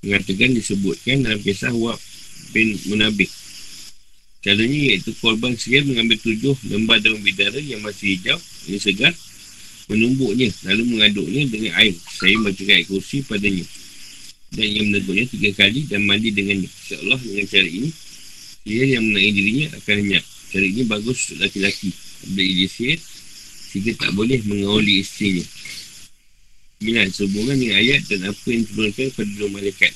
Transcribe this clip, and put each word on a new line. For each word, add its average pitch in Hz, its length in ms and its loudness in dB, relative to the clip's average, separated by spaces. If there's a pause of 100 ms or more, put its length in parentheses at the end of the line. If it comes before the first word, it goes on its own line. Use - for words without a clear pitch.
Mengatakan, 98 480 2
disebutkan 107 720 0
dalam 107 160 0
kisah 127 320 0
Wahb 117 240 0 (560)
bin 110 320 2
Munabih. 104 480 2 (1120)
Caranya 110 320 2 (160)
iaitu 98 320 -2
korban 113 320 2
sihir 135 320 2
mengambil 117 320 2
tujuh 113 320 2 (160)
lembar 110 320 2
daun 107 240 -2
bidara 101 320 0
yang 139 240 -6
masih 101 400 -2
hijau, 120 160 -2 (320)
yang 98 80 -2
segar, 104 400 0 (720)
menumbuknya, 117 640 2 (160)
lalu 107 160 2
mengaduknya 107 640 2
dengan 107 320 -4
air. 104 160 6 (160)
Saya 98 320 4
bacakan 95 320 2
ayat 87 160 2
kursi 135 320 -2
padanya. 101 400 0 (880)
Dan 107 160 0
ia 104 160 0
menegurnya 101 480 2
tiga 104 240 0
kali 110 320 4
dan 101 160 0
mandi 117 240 2
dengannya. 101 400 0
InsyaAllah, - 560 -6
dengan 101 240 -4
cara 98 240 2
ini, 117 160 -2 (800)
sihir 120 200 2 (120)
yang - 80 0
mengenai 104 240 4
dirinya 107 340 2 (140)
akan 104 140 0 (100)
lenyap. 95 200 2 (280)
Cara 98 160 2
ini 107 160 0
bagus 110 400 -2
untuk 78 160 -8
laki-laki. 98 560 -2
Apabila - 480 -4
ia 92 240 2
sihir, 143 300 -2 (720)
sehingga 104 240 -2
tak - 160 -2
boleh 110 320 2
mengawali 101 560 4
isterinya. 92 480 0 (1400)
Sembilan, 110 320 2
sehubungan 104 400 0
dengan 110 240 4
ayat 123 320 4
dan 95 160 -2
apa - 240 -6
yang 113 80 2
diturunkan 107 560 -2
pada 107 140 -2 (100)
dua 104 80 -2
malaikat. 98 480 0